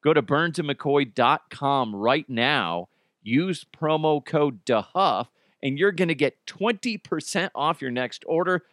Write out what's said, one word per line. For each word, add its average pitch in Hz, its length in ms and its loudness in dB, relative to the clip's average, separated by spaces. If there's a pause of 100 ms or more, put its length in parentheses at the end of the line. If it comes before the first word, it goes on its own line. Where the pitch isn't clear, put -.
Go 156 120 4
to 147 80 4
burns 151 380 0
and 151 100 -4
mccoy 139 440 0
dot 127 360 2
com 139 440 0
right 117 360 0
now. 113 580 0 (340)
Use 151 440 -2
promo 156 580 0
code 147 400 0
dahuff, 123 640 0 (340)
and 139 160 -2
you're 190 140 2
gonna 170 220 0
get 139 340 -2
twenty 220 500 -4
percent 175 560 -4
off 151 280 0
your 131 100 -4
next 123 360 -4
order. 180 460 0